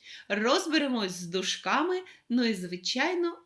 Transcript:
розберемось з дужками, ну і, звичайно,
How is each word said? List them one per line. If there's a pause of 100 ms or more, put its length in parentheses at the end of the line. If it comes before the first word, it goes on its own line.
(300)
розберемось
з
дужками, (280)
ну
і,
звичайно,